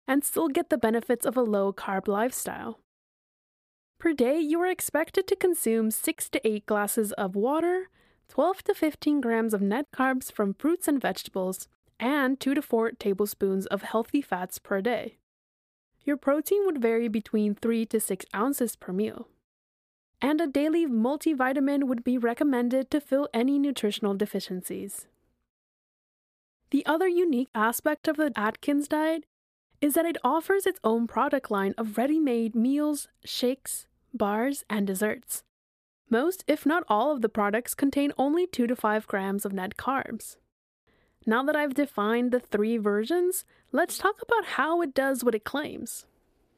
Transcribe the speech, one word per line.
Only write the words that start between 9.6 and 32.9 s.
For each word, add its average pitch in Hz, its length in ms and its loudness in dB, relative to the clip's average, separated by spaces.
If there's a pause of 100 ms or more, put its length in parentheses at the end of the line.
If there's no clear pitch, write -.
net 208 240 0 (100)
carbs 262 360 0
from 196 240 -2
fruits 339 320 0
and 285 120 2
vegetables, 190 680 -4 (320)
and 262 400 2
two 277 160 0
to 302 60 0
four 226 300 0
tablespoons 196 760 -2
of 196 160 -4
healthy 226 360 0
fats 185 380 -6
per 196 240 -4
day. 226 360 -4 (840)
Your 285 140 0
protein 311 480 2
would 311 160 0
vary 233 260 2
between 214 460 0
three 226 320 0
to 220 140 0
six 196 260 -4 (100)
ounces 240 400 0
per - 160 -12
meal. 220 360 -4 (920)
And 302 220 2
a 339 60 0
daily 311 400 2
multivitamin 269 960 0
would 247 200 -2
be 254 140 0
recommended 247 720 0
to 302 100 2
fill 285 320 0
any 262 280 2
nutritional 220 560 0
deficiencies. 190 920 -6 (1700)
The 277 160 2
other 320 200 2
unique 349 460 2
aspect 240 540 -2
of 302 100 0
the 302 180 0
Atkins 285 520 -2
diet 311 380 -2 (560)
is 285 120 2
that 330 140 2
it 330 160 -2
offers 330 420 2
its 370 180 -2
own 233 220 2
product 262 460 0
line 196 260 0
of 220 180 -4
ready-made 240 600 0
meals, 285 520 0 (160)